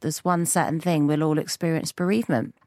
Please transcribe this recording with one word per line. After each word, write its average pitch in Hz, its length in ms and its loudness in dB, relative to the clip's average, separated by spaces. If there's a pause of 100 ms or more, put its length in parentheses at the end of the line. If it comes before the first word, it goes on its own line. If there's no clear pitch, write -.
there's - 240 -6
one 170 220 2
certain 160 340 0
thing, 156 260 2
we'll 151 160 2
all 156 160 2
experience 165 540 -4
bereavement. 180 640 -2 (120)